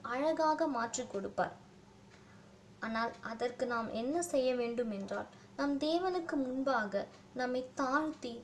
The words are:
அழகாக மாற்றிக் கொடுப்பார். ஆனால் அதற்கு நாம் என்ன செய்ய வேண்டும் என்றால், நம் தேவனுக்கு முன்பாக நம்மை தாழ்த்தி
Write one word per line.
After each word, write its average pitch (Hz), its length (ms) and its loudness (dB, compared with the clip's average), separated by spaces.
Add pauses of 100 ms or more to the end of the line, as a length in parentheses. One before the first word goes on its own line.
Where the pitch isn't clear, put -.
அழகாக 311 640 2
மாற்றிக் 233 440 -2
கொடுப்பார். 196 460 -2 (1200)
ஆனால் 226 400 -2
அதற்கு 240 460 -2
நாம் 226 260 0
என்ன 269 300 0
செய்ய 254 320 2
வேண்டும் 233 360 0
என்றால், 202 360 -4 (300)
நம் 285 220 2
தேவனுக்கு 349 540 2
முன்பாக 254 760 2 (280)
நம்மை 254 400 -2
தாழ்த்தி 269 680 0